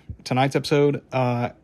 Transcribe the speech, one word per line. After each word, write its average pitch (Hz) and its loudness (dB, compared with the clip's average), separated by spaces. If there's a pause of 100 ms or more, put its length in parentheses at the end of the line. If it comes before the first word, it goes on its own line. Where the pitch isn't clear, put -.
(240)
tonight's 135 0
episode. 143 2 (100)
Uh, 123 -2 (140)